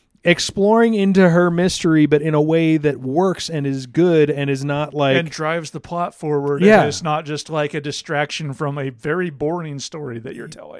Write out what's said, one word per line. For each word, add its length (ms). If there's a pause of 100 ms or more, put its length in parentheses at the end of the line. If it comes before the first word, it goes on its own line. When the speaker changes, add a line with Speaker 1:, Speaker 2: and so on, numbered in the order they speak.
(240)
Speaker 1:
exploring 680
into 380
her 200
mystery, 540
but 160
in 120
a 80
way 360
that 200
works 520
and 180
is 200
good 420
and 200
is 140
not, 300
like 240
Speaker 2:
And 120
drives 420
the 100
plot 340
forward. 460
Speaker 1:
Yeah. 180
Speaker 2:
And 80
it's 160
not 220
just, 240
like, 240
a 80
distraction 720
from 240
a 120
very 400
boring 500
story 400
that 140
you're 140
telling. 320